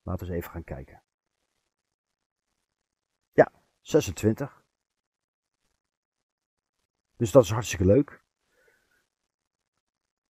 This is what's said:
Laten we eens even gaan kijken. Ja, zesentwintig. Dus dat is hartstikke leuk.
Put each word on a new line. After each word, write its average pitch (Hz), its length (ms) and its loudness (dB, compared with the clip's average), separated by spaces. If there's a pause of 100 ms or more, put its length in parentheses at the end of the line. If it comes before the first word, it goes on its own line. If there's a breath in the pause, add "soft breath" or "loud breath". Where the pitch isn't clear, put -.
Laten 92 240 -10
we 90 60 -10
eens 85 100 -6
even - 100 -18
gaan 82 120 -14
kijken. - 380 -16 (2250)
Ja, - 200 4 (280)
zesentwintig. - 840 -4 (2500)
Dus 113 140 -2
dat 127 140 8
is 92 60 -8
hartstikke 104 340 -4
leuk. 113 400 2 (2000)